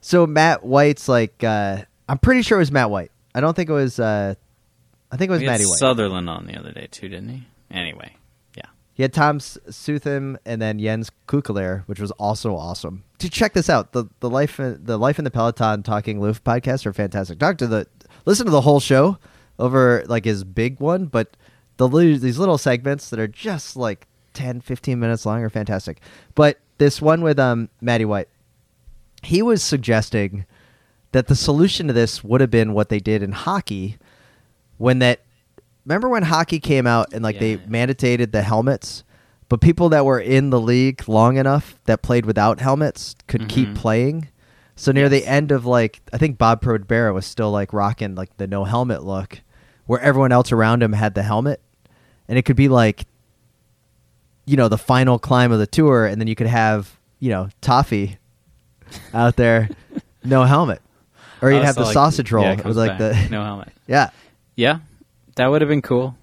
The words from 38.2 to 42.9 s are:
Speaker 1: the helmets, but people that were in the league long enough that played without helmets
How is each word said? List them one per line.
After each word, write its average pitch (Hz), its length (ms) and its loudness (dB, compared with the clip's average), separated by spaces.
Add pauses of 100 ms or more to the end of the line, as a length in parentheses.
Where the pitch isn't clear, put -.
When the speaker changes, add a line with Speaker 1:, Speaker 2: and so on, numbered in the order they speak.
Speaker 1:
the 107 100 0
helmets, 113 600 -2 (460)
but 117 100 0
people 170 300 4
that 147 160 4
were 131 120 2
in 135 300 2
the 127 120 2
league 127 460 0
long 113 300 4
enough 135 480 0
that 110 160 0
played 120 240 0
without 107 360 0
helmets 139 540 -4 (120)